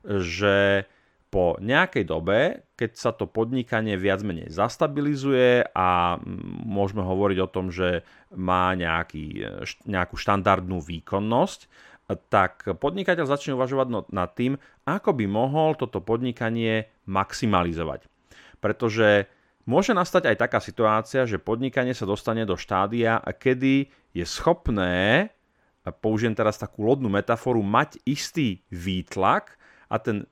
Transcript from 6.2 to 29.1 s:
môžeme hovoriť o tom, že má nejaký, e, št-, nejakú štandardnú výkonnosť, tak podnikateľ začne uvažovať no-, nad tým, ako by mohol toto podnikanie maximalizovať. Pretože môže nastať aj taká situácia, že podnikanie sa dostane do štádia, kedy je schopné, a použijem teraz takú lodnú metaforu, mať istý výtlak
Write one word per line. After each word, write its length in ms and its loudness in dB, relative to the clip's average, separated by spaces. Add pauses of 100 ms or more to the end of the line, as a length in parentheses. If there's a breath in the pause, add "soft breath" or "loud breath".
môžeme 400 -2
hovoriť 320 2
o 80 0
tom, 240 -4
že 320 0 (320 soft breath)
má 400 2
nejaký, 560 -2
e, 120 -8 (200)
št-, 240 -12
nejakú 320 -2
štandardnú 640 0
výkonnosť, 880 -2 (560 loud breath)
tak 400 0
podnikateľ 640 -2
začne 240 -2
uvažovať 400 0
no-, 160 -6
nad 240 -2
tým, 240 -2 (240 soft breath)
ako 320 -2
by 160 0
mohol 480 2
toto 240 -4
podnikanie 880 -2 (160)
maximalizovať. 1040 -2 (480 loud breath)
Pretože 720 2 (400 soft breath)
môže 240 2
nastať 400 2
aj 20 0 (140)
taká 80 0
situácia, 720 0
že 80 -2
podnikanie 560 -2
sa 160 -4
dostane 320 -2
do 160 -2
štádia, 640 0
kedy 640 0 (320 soft breath)
je 80 -4
schopné, 1040 0 (500)
a 160 -10
použijem 400 0
teraz 240 0
takú 240 -8
lodnú 240 2
metaforu, 560 0
mať 400 0
istý 640 -4
výtlak 880 -2 (320 soft breath)